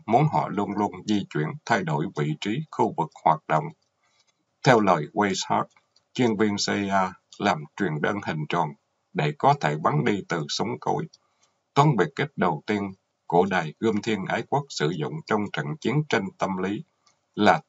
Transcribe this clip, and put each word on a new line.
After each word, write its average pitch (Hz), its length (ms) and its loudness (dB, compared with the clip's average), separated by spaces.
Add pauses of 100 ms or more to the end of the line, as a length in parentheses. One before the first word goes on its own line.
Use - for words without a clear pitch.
muốn 127 260 4
họ - 180 0
luôn 98 220 -2
luôn 101 200 0 (160)
di 101 220 0
chuyển, 76 180 -2 (180)
thay 104 180 0
đổi 78 220 -2 (100)
vị 76 260 -2
trí, 110 180 -4 (120)
khu 98 260 0
vực 82 120 -2 (160)
hoạt 80 220 2
động. 78 180 0 (960)
Theo 123 160 8
lời 87 340 4
Weishaupt, 104 520 0 (480)
chuyên 113 240 2
viên 104 180 2
C 101 360 -2
A 95 220 0 (240)
làm 90 260 0 (120)
truyền 80 260 -2
đơn 101 240 0
hình 78 240 -4
tròn 82 200 0 (440)
để 151 240 -2
có - 240 4
thể 151 220 0
bắn 135 220 2
đi 104 240 0
từ 82 200 -4
súng 120 300 -6
cối. 98 280 -4 (640)
Toán 143 240 6
biệt 85 180 2
kích - 200 -4
đầu 87 300 0
tiên 101 260 -2 (360)
của 87 220 4
đài 85 300 -2
gươm 104 220 0
thiên 101 240 -2
ái 92 240 -4
quốc 143 200 -2
sử - 200 -2
dụng - 240 -4 (120)
trong 107 160 0 (120)
trận 71 120 -6 (160)
chiến 139 280 0
tranh 107 160 0 (120)
tâm 95 200 -2
lý 98 260 -4 (520)
là 92 340 4